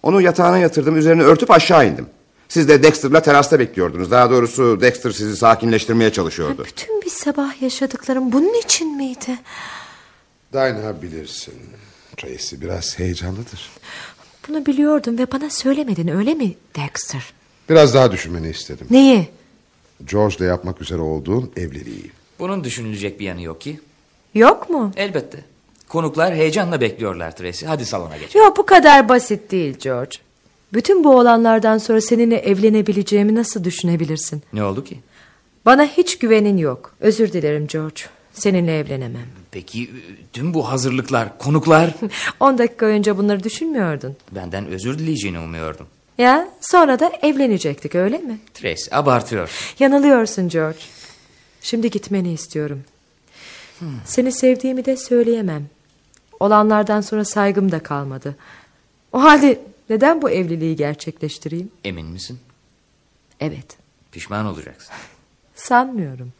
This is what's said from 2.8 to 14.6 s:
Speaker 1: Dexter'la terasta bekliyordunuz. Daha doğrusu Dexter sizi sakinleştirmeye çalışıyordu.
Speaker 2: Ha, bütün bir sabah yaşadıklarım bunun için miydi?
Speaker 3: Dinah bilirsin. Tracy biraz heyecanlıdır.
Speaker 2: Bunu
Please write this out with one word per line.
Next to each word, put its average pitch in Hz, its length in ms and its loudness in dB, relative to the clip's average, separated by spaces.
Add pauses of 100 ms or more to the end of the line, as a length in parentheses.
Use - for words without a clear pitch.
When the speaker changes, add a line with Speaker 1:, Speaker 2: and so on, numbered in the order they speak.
Speaker 1:
Dexter'la 151 380 4
terasta 143 380 4
bekliyordunuz. 90 520 -2
Daha 123 180 6
doğrusu 120 520 2
Dexter 123 300 0
sizi 104 260 -6
sakinleştirmeye 113 760 2
çalışıyordu. 80 480 -4
Speaker 2:
Ha, - 40 -10
bütün - 360 -8
bir 359 80 -10
sabah 277 520 -6
yaşadıklarım 262 680 -4
bunun 320 220 2
için 320 440 -4
miydi? 254 420 -8 (1120)
Speaker 3:
Dinah 107 480 -4
bilirsin. 80 520 -16 (640)
Tracy 64 440 -14
biraz 87 380 -10
heyecanlıdır. 90 680 -8 (760)
Speaker 2:
Bunu 294 180 -6